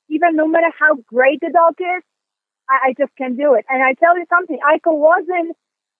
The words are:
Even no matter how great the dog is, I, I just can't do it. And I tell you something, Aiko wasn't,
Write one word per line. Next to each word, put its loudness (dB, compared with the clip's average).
Even 0
no 0
matter 0
how 2
great 0
the -6
dog 4
is, -6
I, 0
I -6
just -4
can't -6
do 2
it. -2
And 0
I 0
tell 2
you -8
something, -2
Aiko 0
wasn't, 0